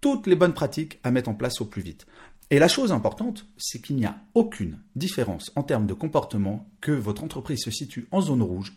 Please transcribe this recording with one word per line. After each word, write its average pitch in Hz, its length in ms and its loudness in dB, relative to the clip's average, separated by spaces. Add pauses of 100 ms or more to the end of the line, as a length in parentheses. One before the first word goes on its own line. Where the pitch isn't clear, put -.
toutes 277 260 2
les 185 100 6
bonnes 170 180 6
pratiques 151 480 -4
à 127 80 0
mettre 123 180 2
en 110 60 -2
place 120 260 -4
au 113 60 -4
plus 101 160 -8
vite. 82 240 -12 (440)
Et 143 80 6
la 160 100 10
chose 240 240 2
importante, 208 540 -2 (120)
c'est - 240 -10
qu'il 143 140 -4
n'y 117 100 0
a - 160 -6 (100)
aucune 220 460 0 (180)
différence 123 580 -4
en 143 80 -2
termes 113 240 0
de 98 60 0
comportement 107 800 -2 (100)
que 147 120 0
votre 107 300 -2
entreprise 143 400 -6
se 117 80 -6
situe - 400 -10
en 190 120 2
zone 139 180 2
rouge, 95 360 -2